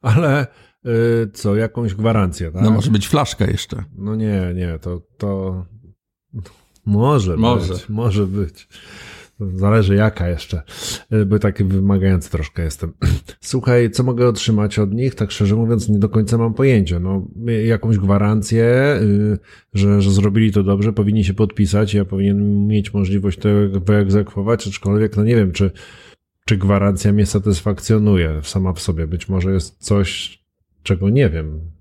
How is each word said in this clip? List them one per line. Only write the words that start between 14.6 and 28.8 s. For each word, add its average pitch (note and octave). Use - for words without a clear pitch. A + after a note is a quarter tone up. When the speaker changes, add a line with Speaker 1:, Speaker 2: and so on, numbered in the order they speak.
Speaker 1:
od G2+
nich? B2+
Tak G#2
szczerze G2+
mówiąc, A2+
nie G#2
do G#2
końca A2
mam A2+
pojęcia. G#2
No, F#2+
y, A2+
jakąś A2+
gwarancję, A2
y, G#2
że, G2+
że G2
zrobili G2+
to G2+
dobrze, G2+
powinni G#2
się F#2+
podpisać, G#2
ja G2+
powinien G2+
mieć G#2
możliwość G2
to G#2+
wyegzekwować, G#2
aczkolwiek, G2+
no, G#2
nie A#2
wiem, G2
czy, G2
czy G#2+
gwarancja G2
mnie G#2
satysfakcjonuje G2
sama F#2
w E2+